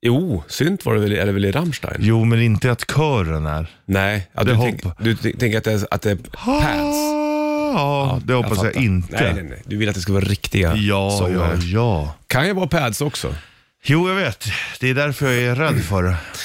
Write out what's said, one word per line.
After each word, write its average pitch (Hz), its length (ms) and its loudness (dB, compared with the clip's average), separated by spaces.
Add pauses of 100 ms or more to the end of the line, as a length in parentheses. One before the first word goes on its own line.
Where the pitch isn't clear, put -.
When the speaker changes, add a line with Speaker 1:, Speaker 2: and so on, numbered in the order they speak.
Speaker 1:
Jo, 123 460 2
synt 180 380 -2
var 113 100 2
det 107 60 2
väl, 104 120 2
är 98 120 0
det 104 60 0
väl 98 140 2
i 98 60 2
Rammstein? 151 480 -2
Speaker 2:
Jo, 113 260 4
men 113 160 4
inte 117 300 2
att - 140 -2 (100)
kören 95 500 2
är. 78 220 -4 (180)
Speaker 1:
Nej, 98 480 0
ja, - 100 0
Speaker 2:
Det 104 80 2
Speaker 1:
du 123 40 4
Speaker 2:
hopp- 117 100 4 (160)
Speaker 1:
tänk-, 90 180 -4
du 110 160 2
t-, - 240 -4
tänker 110 180 0
att 107 60 -4
det 110 100 0
är, 104 180 0
att - 100 -2
det 104 100 0
är 101 40 2
pads? - 320 -10
Speaker 2:
Ah, 302 1300 0
ja, 143 380 0
Speaker 1:
Ja, 131 140 -2
Speaker 2:
det 120 80 0
hoppas 110 240 0
jag 95 80 0
Speaker 1:
fattar. - 160 -2
Speaker 2:
inte. 95 420 0
Speaker 1:
Nej, 90 100 0
nej, 90 100 -4
nej. 67 220 -12
Du 104 120 -6
vill 107 120 0
att 101 60 -2
det 95 60 -6
ska 98 120 -2
vara 98 120 2
riktiga 95 500 0
Speaker 2:
Ja, 101 440 0
Speaker 1:
sångare. 90 360 0
Speaker 2:
ja, 87 80 0
ja. 87 520 0 (120)
Speaker 1:
Kan 135 200 0
ju 208 60 0
vara 185 140 -2
pads 131 340 0
också. 127 340 -4 (480)
Speaker 2:
Jo, 165 260 4
jag 190 60 0
vet. 165 300 -2 (340)
Det 127 100 0
är 131 40 2
därför 143 380 0
jag 123 120 2
är 123 120 0
rädd 151 280 0
för 90 200 0
det. 90 120 2 (300)